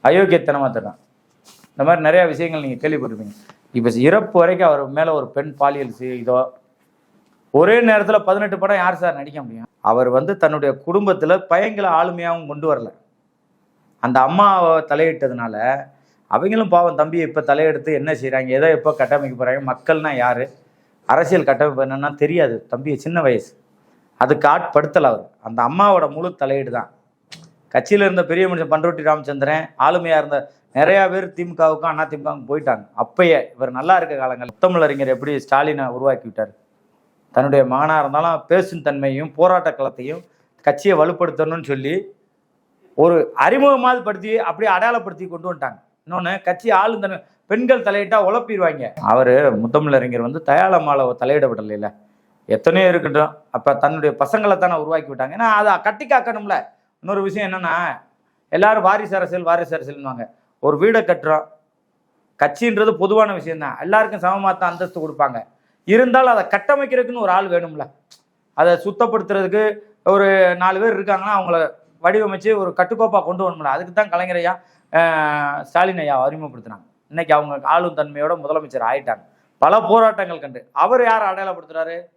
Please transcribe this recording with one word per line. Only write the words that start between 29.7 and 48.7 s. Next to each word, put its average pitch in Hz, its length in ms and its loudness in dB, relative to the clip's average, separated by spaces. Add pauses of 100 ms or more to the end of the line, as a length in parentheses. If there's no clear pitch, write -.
ஆளுமையா 165 400 2
இருந்த 147 200 -2 (340)
நிறைய 190 360 4
பேர் 180 240 -4
திமுகவுக்கும் 165 580 -2
அண்ணா 151 140 -4
திமுகவுக்கும் 143 440 -10
போயிட்டாங்க. 135 360 -2 (120)
அப்பயே 160 420 2 (140)
இவர் 127 180 -6
நல்லா 147 260 0
இருக்க 151 200 -2
காலங்கள் 127 320 -6
முத்தமிழறிஞர் 143 640 0
எப்படி 139 220 -6
ஸ்டாலினை 139 500 -2
உருவாக்கி 127 360 -2
விட்டார். 107 300 -8 (840)
தன்னுடைய 139 300 4
மகனா 143 340 0
இருந்தாலும் 151 480 -2
பேசும் 170 360 0
தன்மையும் 139 520 -4
போராட்ட 180 360 2
களத்தையும் 135 520 -8 (380)
கட்சியை 156 380 2
வலுப்படுத்தணும்னு 160 640 -2
சொல்லி 139 300 -4 (1040)
ஒரு 170 180 6 (220)
அறிமுகமாவது 254 640 4
படுத்தி 208 360 -4
அப்படியே 180 340 -2
அடையாளப்படுத்தி 185 560 -2
கொண்டு 170 260 -10
வந்துட்டாங்க. 131 240 -8 (300)
இன்னொன்னு, 180 340 -6
கட்சி 180 280 -4
ஆளும் 208 300 2
தன்மை, 190 180 -6 (280)
பெண்கள் 240 360 0
தலையிட்டா 202 400 0
உழப்பிடுவாங்க. 190 640 -2 (140)